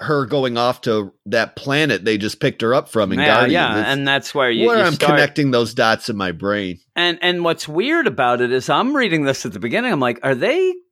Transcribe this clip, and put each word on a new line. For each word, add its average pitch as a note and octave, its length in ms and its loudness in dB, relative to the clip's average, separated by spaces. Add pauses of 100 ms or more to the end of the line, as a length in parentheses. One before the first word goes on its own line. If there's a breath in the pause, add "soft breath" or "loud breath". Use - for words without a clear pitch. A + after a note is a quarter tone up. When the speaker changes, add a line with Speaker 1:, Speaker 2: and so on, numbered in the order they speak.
Speaker 1:
her C#3+ 240 -2
going C3 320 -2
off B2 240 0
to G#2+ 300 -2 (140)
that G#2+ 300 -2
planet C#3 480 0
they A2 140 2
just G2+ 220 -6
picked C3 200 -2
her A#2 140 2
up - 160 0
from G2+ 220 0
in - 60 0
Speaker 2:
Yeah, C#3+ 80 2
Speaker 1:
Guardians. B2+ 260 4
Speaker 2:
yeah, B2+ 280 0
Speaker 1:
It's A2 80 -2
Speaker 2:
and C#3 180 -2
that's C3+ 280 -2
where C3 160 2
you, A#2 160 2
Speaker 1:
where A#3 120 2
Speaker 2:
you G#3 60 2
Speaker 1:
I'm E3+ 80 2
Speaker 2:
start D3 200 2
Speaker 1:
connecting C#3+ 380 2
those A#2+ 220 2
dots A2+ 380 0
in A2 60 -6
my F#2+ 160 -2
brain. F#2 460 -4 (160)
Speaker 2:
And, F3 280 -2
and F3+ 200 0
what's E3 240 -2
weird B3+ 400 -2
about B2 360 0
it B2 100 0
is C3 160 -2
I'm F#3+ 260 0
reading F3+ 300 0
this C3+ 220 -2
at G#2 80 -8
the G2+ 60 -12
beginning. F#3+ 320 -2
I'm D3+ 80 0
like, A#2+ 220 -2
are C3+ 120 0
they D#4+ 400 0 (180)